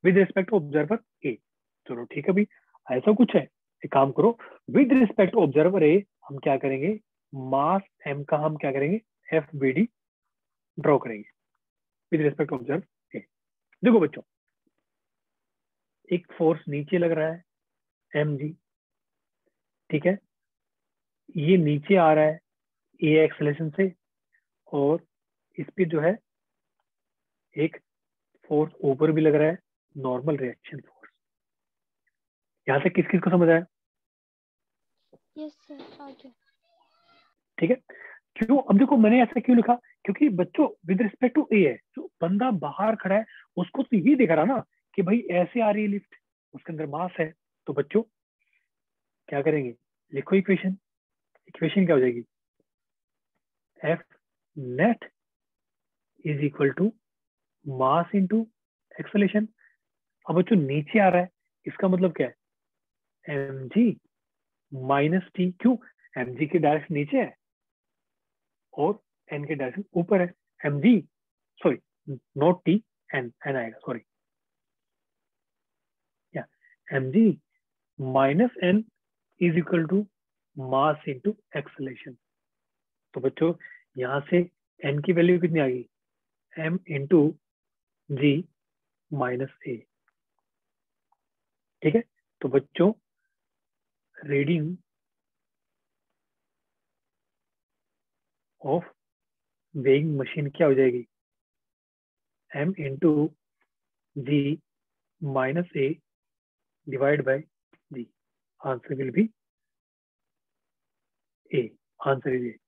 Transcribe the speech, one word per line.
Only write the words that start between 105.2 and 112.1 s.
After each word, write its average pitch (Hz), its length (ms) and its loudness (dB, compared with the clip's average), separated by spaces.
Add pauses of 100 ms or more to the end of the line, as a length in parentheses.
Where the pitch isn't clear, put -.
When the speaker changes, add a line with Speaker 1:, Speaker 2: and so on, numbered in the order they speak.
Speaker 1:
minus 139 560 -4
A 139 160 -2 (920)
divide 139 380 -2
by 135 140 -2 (520)
G, 127 100 -12 (600)
answer 135 340 -8
will 131 160 -8
be 196 120 2 (2250)
A, 135 100 0 (380)
answer 135 340 -4